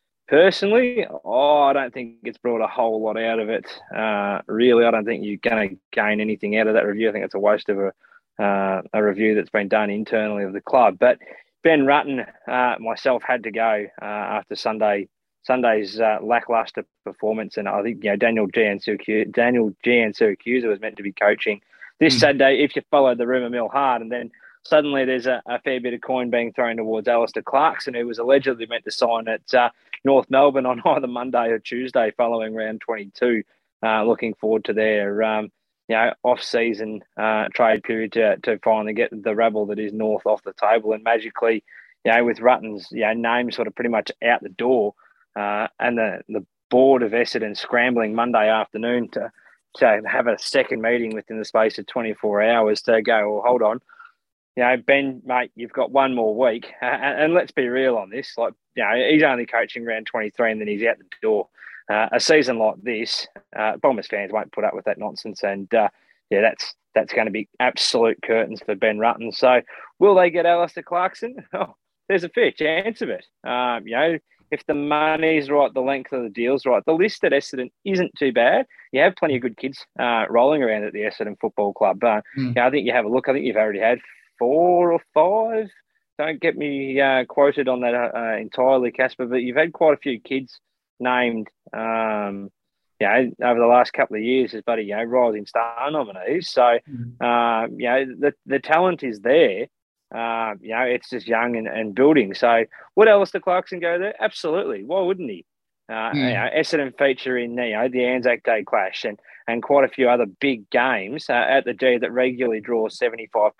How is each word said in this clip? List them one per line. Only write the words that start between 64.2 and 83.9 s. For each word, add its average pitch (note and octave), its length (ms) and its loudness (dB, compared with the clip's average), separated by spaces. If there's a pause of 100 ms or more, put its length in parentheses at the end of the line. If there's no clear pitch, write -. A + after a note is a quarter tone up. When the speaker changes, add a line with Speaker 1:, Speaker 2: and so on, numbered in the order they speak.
Speaker 1:
won't G#2+ 180 -4
put G#2+ 140 -4
up G#2 100 0
with F#2+ 120 -10
that G#2 120 -2
nonsense. G#2 460 -8
And, G2 280 -6
uh, A2 160 4 (420)
yeah, G2+ 100 2
that's, - 340 0 (220)
that's A2 160 0
gonna A2 180 0
be G2+ 180 -6 (120)
absolute A#2 640 0
curtains A2+ 420 -2
for G#2+ 80 -4
Ben G#2+ 240 0
Rutten. A2+ 340 -2
So B2+ 280 4 (400)
will G3 160 6
they F3+ 140 6
get E3 160 0
Alistair E3+ 360 0
Clarkson? F#3+ 640 -4
<laughs> - 100 -14
Oh, F#3+ 220 -6 (320)
there's F#3 160 0
a F3 60 -6
fair A3 200 2
chance F3+ 520 -4
of D#3+ 80 -4
it. G2 140 -8 (220)
Um, B2 400 -2
you A2+ 80 -6
know, D#3 240 2 (320)
if - 160 -6
the D3+ 80 0
money's D3+ 760 0
right, C#3 240 2
the C3 80 -2
length C3 320 -4
of B2+ 120 -4
the A2+ 40 -6
deal's A#2+ 380 -2
right, A2+ 200 2
the D#3 60 2
list F#3 300 0
at F3 80 2
Essendon C3+ 400 -2 (140)
isn't F#3 340 -2
too C3+ 140 0
bad. C#3 340 4 (240)
You C3+ 120 2
have F3 120 4
plenty D3 220 -2
of A#2 60 -6
good A#2+ 140 -6
kids, - 280 -10 (120)
uh, A#2 320 0
rolling C3+ 360 4
around G#2+ 180 0
at G#2 100 -6
the G#2 100 -6
Essendon G#2 380 -6
Football G#2 320 -2
Club. G2 300 0
Uh, A2 180 2 (160)
Speaker 2:
Mm. C3 120 -4
Speaker 1:
you B2 60 -4
know, B2 120 2
I C3 40 2
think C3 160 0
you A#2+ 80 0
have A#2+ 100 2
a G#2 40 -4
look. B2 200 0
I C3+ 40 4
think C#3+ 120 -2
you've A2+ 120 -2
already G#2+ 220 0
had A#2 220 2 (400)